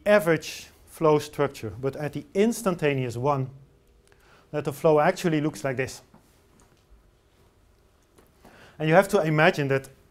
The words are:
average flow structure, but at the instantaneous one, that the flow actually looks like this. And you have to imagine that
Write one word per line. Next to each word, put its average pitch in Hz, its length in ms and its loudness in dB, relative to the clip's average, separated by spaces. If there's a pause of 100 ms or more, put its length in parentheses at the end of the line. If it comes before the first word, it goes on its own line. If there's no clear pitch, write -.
average 170 640 0 (200)
flow 156 320 2
structure, 135 600 -6
but 135 160 -6
at 147 160 -8
the 147 200 -12
instantaneous 165 840 -2
one, 131 320 -2 (1000)
that 151 120 -6
the 151 80 -4
flow 151 300 4
actually 165 400 0
looks 147 240 -6
like 131 100 -4
this. 127 260 -8 (2750)
And 156 80 -2
you 160 80 4
have 196 140 6
to 202 120 2
imagine 156 460 2
that 135 220 -2 (220)